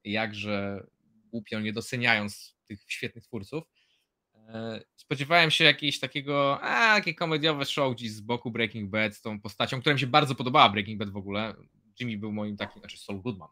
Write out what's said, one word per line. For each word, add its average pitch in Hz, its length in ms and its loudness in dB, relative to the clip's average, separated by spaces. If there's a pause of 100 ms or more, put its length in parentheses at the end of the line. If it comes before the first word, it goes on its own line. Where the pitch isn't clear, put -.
jakże 104 840 -4 (440)
głupio, 110 280 -6
nie 107 140 -2
doceniając 113 840 0 (120)
tych 104 200 -14
świetnych - 360 -10
twórców, 127 400 -10 (840)
e, 113 340 -8 (140)
spodziewałem 151 560 2
się 165 120 4
jakiegoś 147 360 4
takiego, 139 600 0
a, 226 340 4
takie 175 180 0
komediowe 156 520 0
show 135 300 0
gdzieś 113 160 -8
z 107 100 -14
boku 120 300 -4
Breaking 110 380 -2
Bad 107 260 0
z - 60 -20
tą 107 200 -8
postacią, 120 380 -4
która 147 140 2
mi 131 60 2
się 135 80 0
bardzo 135 280 4
podobała 127 340 6
Breaking 104 300 -2
Bad 104 100 -4
w 98 80 -10
ogóle. 101 360 -4 (460)
Jimmy 117 180 -4
był 107 140 -6
moim 104 260 -4
takim, 104 240 -10
znaczy - 160 -18
Saul 98 240 -10
Goodman, 95 300 -8